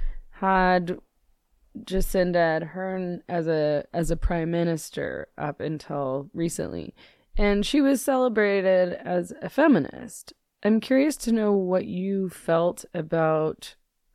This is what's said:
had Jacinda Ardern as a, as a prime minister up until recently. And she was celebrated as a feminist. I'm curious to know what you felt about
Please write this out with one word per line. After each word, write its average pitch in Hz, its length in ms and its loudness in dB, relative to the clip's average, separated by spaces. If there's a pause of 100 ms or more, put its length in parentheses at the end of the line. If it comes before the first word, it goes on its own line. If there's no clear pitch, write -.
(300)
had 185 680 0 (840)
Jacinda 175 880 0
Ardern 185 540 -6
as 165 200 -2
a, 151 360 0 (100)
as 165 160 -2
a 165 60 0
prime 165 340 -2
minister 156 800 -4 (100)
up 147 220 -6
until 139 760 -6
recently. 85 600 -6 (420)
And 202 280 4
she 294 160 2
was 269 220 4
celebrated 202 880 2
as 180 480 -4
a - 80 -8
feminist. - 840 0 (280)
I'm 214 180 2
curious 269 360 2
to - 160 -4
know 214 200 2
what 185 340 0
you 190 420 -4
felt 170 640 -2
about 160 840 -2 (400)